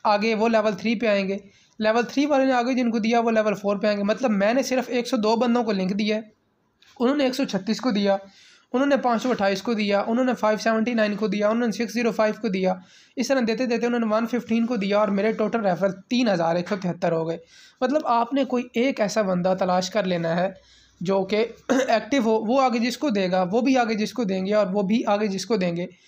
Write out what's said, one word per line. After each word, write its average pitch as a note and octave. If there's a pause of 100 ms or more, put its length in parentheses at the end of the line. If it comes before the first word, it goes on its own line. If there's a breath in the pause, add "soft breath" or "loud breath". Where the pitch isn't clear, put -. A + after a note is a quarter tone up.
आगे A3
वो A3
लेवल G#3+
थ्री A3+
पे A3+
आएंगे। G3 (400 soft breath)
लेवल A3
थ्री C#4
वाले C#4
ने C4
आगे B3
जिनको A#3
दिया A#3
वो A#3
लेवल G#3+
फ़ोर G3+
पे G#3+
आएंगे। G3+
मतलब G#3+
मैंने G#3+
सिर्फ B3+
एक A#3+
सौ C4
दो G#3+
बंदों A#3+
को G#3+
लिंक F#3
दिया G#3+
है, A3 (640 soft breath)
उन्होंने C4+
एक B3+
सौ C4+
छत्तीस G#3
को B3
दिया, G3 (560 loud breath)
उन्होंने C#4
पाँच A#3+
सौ B3+
अट्ठाईस G3
को A#3+
दिया, G3+
उन्होंने B3
फ़ाइव G#3+
सेवेंटी A3+
नाइन G#3+
को G#3+
दिया, G#3
उन्होंने A#3
सिक्स A3+
ज़ीरो A#3
फ़ाइव G#3+
को A#3+
दिया। F#3 (360 loud breath)
इस B3+
तरह C4+
देते A3+
देते A#3
उन्होंने A#3+
वन A3
फ़िफ़्टीन A#3
को B3
दिया G3+
और G#3
मेरे G3+
टोटल A3+
रेफरल F#3 (180)
तीन B3
हज़ार E3+
एक F3
सौ G#3
तिहत्तर F3
हो E3
गए। E3 (440 loud breath)
मतलब C#4+
आपने A#3
कोई B3 (100)
एक C4
ऐसा G#3+
बंदा F#3
तलाश F#3
कर G3+
लेना E3+
है F3 (460 soft breath)
जो F#3+
कि G3+
<clears throat> - (180)
एक्टिव A3
हो, A3
वो A3+
आगे B3
जिसको B3
देगा, F#3
वो G#3
भी C4
आगे A#3
जिसको G#3+
देंगे F#3+
और G#3
वो G3+
भी A3+
आगे G#3
जिसको G3
देंगे, F3 (200 soft breath)